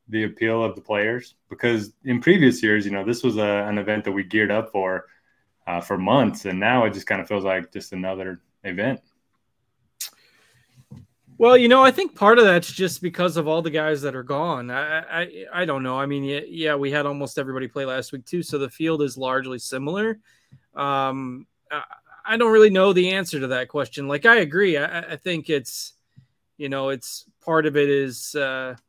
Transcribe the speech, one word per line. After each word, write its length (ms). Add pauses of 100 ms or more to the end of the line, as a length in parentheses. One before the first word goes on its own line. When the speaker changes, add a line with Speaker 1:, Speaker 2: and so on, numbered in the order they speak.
Speaker 1:
the 160
appeal 380
of 120
the 60
players? 540 (140)
Because 440 (100)
in 160
previous 420
years, 240
you 60
know, 140
this 180
was 140
a, 300
an 100
event 260
that 80
we 120
geared 280
up 200
for, 340 (600)
uh, 160
for 160
months, 480
and 140
now 260
it 80
just 140
kinda 180
feels 200
like 260
just 220
another 480 (240)
event. 340 (2500)
Speaker 2:
Well, 200
you 120
know, 140
I 80
think 220
part 240
of 80
that's 260
just 300
because 360
of 100
all 140
the 80
guys 320
that 140
are 80
gone. 460
I, 520
I, 320
I 120
don't 180
know. 140
I 80
mean, 200
yeah, 220
yeah, 280
we 160
had 140
almost 340
everybody 280
play 180
last 260
week 140
too, 180
so 140
the 120
field 320
is 160
largely 420
similar. 600 (560)
Um, 720 (240)
I, 120 (460)
I 60
don't 160
really 180
know 220
the 200
answer 280
to 80
that 220
question. 400
Like, 160
I 140
agree. 360
I, 80
I, 280
I 40
think 340
it's, 440 (640)
you 100
know, 220
it's, 340 (160)
part 260
of 120
it 100
is, 480
uh, 400 (140)